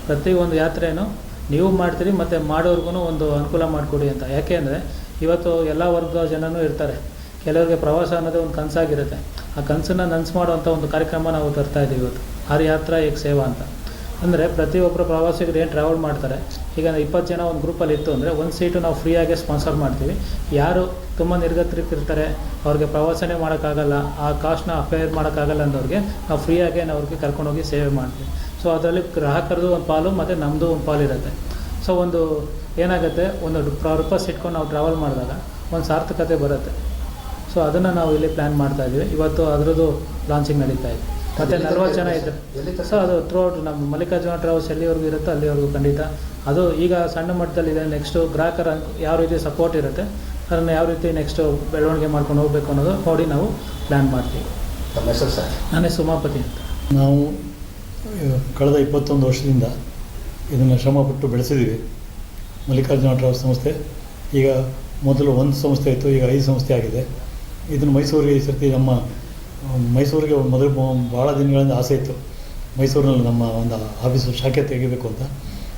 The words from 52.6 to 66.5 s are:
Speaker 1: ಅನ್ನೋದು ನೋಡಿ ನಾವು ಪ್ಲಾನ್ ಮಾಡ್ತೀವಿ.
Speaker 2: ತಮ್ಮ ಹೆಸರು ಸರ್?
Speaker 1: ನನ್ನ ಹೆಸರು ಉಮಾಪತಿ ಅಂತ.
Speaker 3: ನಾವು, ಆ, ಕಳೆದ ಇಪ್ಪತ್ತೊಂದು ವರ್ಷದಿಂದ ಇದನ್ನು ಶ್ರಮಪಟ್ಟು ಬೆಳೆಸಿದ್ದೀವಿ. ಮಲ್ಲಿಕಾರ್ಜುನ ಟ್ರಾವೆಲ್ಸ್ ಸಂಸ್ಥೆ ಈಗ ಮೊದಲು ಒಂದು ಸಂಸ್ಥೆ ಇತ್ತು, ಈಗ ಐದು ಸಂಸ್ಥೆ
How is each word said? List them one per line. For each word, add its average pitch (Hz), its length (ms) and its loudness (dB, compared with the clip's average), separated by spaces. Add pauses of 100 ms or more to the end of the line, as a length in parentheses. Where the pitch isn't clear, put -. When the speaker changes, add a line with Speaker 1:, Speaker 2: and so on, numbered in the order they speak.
Speaker 1:
ಅನ್ನೋದು 160 420 2
ನೋಡಿ 160 160 4
ನಾವು 156 220 2 (400)
ಪ್ಲಾನ್ 139 240 4
ಮಾಡ್ತೀವಿ. 127 320 -2 (520)
Speaker 2:
ತಮ್ಮ 113 120 -2
ಹೆಸರು 120 220 2
ಸರ್? - 440 -2
Speaker 1:
ನನ್ನ 165 100 2
ಹೆಸರು 165 200 0
ಉಮಾಪತಿ 147 340 0
ಅಂತ. 123 80 -2 (480)
Speaker 3:
ನಾವು, 139 360 6
ಆ, - 1080 -6 (200)
ಕಳೆದ 143 180 4
ಇಪ್ಪತ್ತೊಂದು 139 520 2
ವರ್ಷದಿಂದ 131 360 2 (880)
ಇದನ್ನು 127 260 4
ಶ್ರಮಪಟ್ಟು 135 500 2
ಬೆಳೆಸಿದ್ದೀವಿ. 120 540 0 (880)
ಮಲ್ಲಿಕಾರ್ಜುನ 131 440 4
ಟ್ರಾವೆಲ್ಸ್ 127 280 2
ಸಂಸ್ಥೆ 131 340 0 (580)
ಈಗ 135 180 4 (520)
ಮೊದಲು 139 280 4
ಒಂದು 135 220 4
ಸಂಸ್ಥೆ 139 380 2
ಇತ್ತು, 135 180 2
ಈಗ 135 200 4
ಐದು 135 140 4
ಸಂಸ್ಥೆ 135 300 2